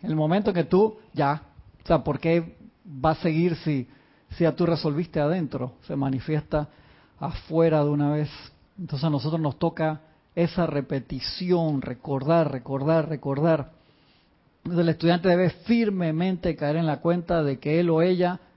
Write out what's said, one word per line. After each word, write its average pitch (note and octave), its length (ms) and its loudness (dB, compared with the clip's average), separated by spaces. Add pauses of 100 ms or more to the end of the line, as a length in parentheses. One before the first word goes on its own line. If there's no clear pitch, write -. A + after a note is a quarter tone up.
El D#3 120 -4
momento F3+ 380 0
que F3 120 0
tú, G3+ 320 2 (180)
ya, D3 280 0 (400)
o - 40 -16
sea, D#3 180 2
¿por D3 160 -2
qué E3 360 0 (300)
va D3+ 260 0
a - 40 0
seguir E3 400 0
si, C#3 320 -4 (480)
si E3+ 80 2
ya D#3 100 4
tú F3 120 2
resolviste E3 540 -2
adentro? D3 520 -2 (140)
Se D#3+ 100 -6
manifiesta D3 720 -2 (500)
afuera D#3+ 640 2
de D3 80 2
una D3 220 2
vez. D3+ 160 -2 (500)
Entonces D3+ 260 -6
a E3 60 2
nosotros D#3 300 -2
nos D3 180 -2
toca D#3+ 440 -2 (320)
esa E3+ 320 0
repetición, D3 1120 -2
recordar, C3+ 720 0
recordar, C#3 560 -2
recordar. C#3+ 640 0 (920)
Entonces F3 180 0
el E3+ 80 4
estudiante E3+ 400 2
debe F3 180 4
firmemente F3+ 1080 0
caer D3 200 -2
en E3+ 100 0
la C#3+ 140 0
cuenta E3+ 420 0
de C#3 160 -2
que D#3 220 0
él F3 80 2
o D#3+ 140 4
ella F3+ 360 0 (180)